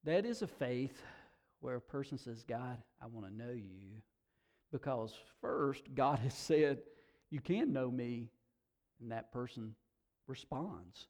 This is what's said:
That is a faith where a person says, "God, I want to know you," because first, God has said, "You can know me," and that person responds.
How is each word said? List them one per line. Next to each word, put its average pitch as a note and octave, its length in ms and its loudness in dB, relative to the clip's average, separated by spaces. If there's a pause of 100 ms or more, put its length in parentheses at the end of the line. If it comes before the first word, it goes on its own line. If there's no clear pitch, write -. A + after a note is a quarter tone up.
That E3+ 220 6
is A#3 180 0
a G3 40 -2
faith B2+ 540 0 (580)
where B2+ 160 -2
a A#2+ 60 -2
person C#3 360 -4
says, A#2 260 -8
"God, B2 340 -2 (240)
I B2 60 -12
want A2+ 200 -8
to F#2+ 60 -10
know A#2 180 -6
you," G2+ 500 -10 (720)
because B2 420 -2 (280)
first, - 420 2 (120)
God C3+ 240 6
has B2+ 140 2
said, D3 460 6 (500)
"You D3 100 -2
can A3+ 340 2
know C3 160 4
me," A#2+ 400 -2 (720)
and A#2 100 -6
that A2+ 200 -6
person B2 440 -6 (520)
responds. C3 840 -6